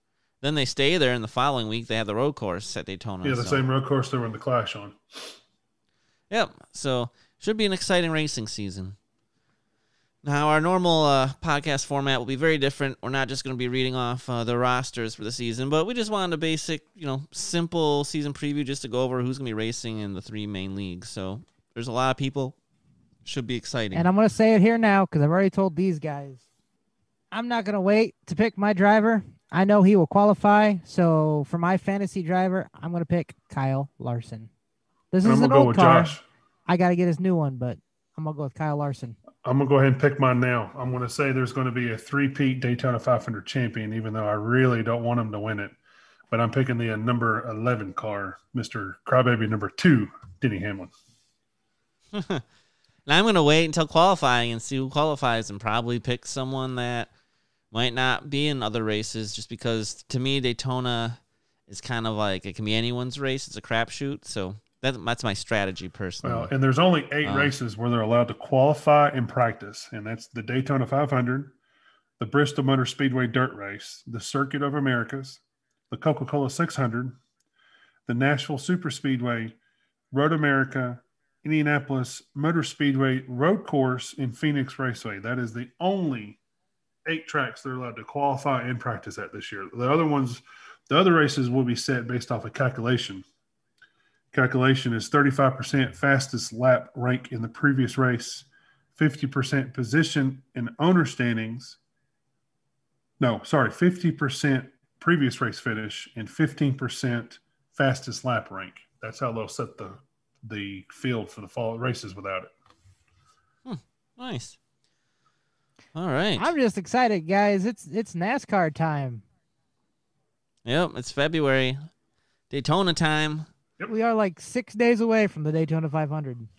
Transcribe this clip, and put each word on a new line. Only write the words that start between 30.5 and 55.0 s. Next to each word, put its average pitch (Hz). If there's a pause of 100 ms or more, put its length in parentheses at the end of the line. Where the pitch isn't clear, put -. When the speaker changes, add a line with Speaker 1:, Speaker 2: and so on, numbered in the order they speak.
Speaker 3:
So 156
for 170
my 180
fantasy 196
driver, 185
I'm 165
gonna 175
pick - (140)
Kyle 135
Larson. 117 (640)
This 185
Speaker 2:
And 226
Speaker 3:
is 220
Speaker 2:
I'm -
Speaker 3:
an -
Speaker 2:
gonna 277
go -
Speaker 3:
old -
Speaker 2:
with 151
Speaker 3:
car. 170
Speaker 2:
Josh. - (460)
Speaker 3:
I 175
gotta 180
get 180
his 160
new 180
one, 143
but 123 (400)
I'm 156
gonna 156
go 147
with 131
Kyle 151
Larson. 139 (300)
Speaker 2:
I'm 131
gonna 139
go 143
ahead 135
and 131
pick 143
mine 127
now. 123
I'm 127
gonna 123
say 139
there's 131
gonna 127
be 120
a 110
three-peat 135
Daytona 120
five 120
hundred 104
champion, 113
even 110
though 107
I 104
really 120
don't 117
want 120
him 110
to 104
win 107
it. 101 (600)
But 113
I'm 117
picking 131
the, 117
uh, 110
number 113
eleven 107
car, 101 (160)
Mister -
Crybaby 123
number 104
two, 120 (320)
Denny 107
Hamlin. 98 (1200)
Speaker 1:
<laughs> 180 (680)
Now 151
I'm 208
gonna 196
wait 156
until 156
qualifying 139
and 113
see -
who 131
qualifies 139